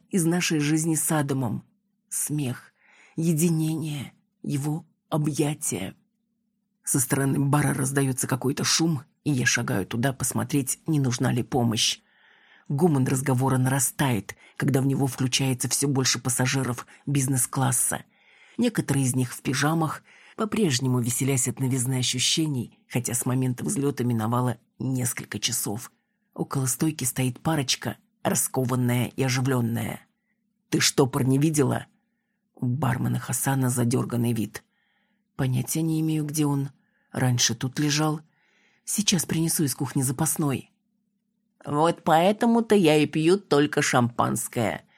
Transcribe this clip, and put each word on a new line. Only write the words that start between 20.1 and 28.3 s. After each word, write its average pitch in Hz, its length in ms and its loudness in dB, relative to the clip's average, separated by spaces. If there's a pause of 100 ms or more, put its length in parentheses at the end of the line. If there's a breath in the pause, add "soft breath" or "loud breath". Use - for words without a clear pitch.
по-прежнему 131 640 2
веселясь 131 480 0
от 120 100 -8
новизны 131 360 0
ощущений, 127 920 -2
хотя 120 260 -4
с - 120 -4
момента 127 400 0
взлета 139 400 -2
миновало 120 520 0 (220)
несколько 127 580 -4
часов. 113 540 -6 (420)
Около 139 320 -4
стойки 156 380 -2
стоит 127 380 -2
парочка, 143 560 -2 (260)
раскованная 123 840 0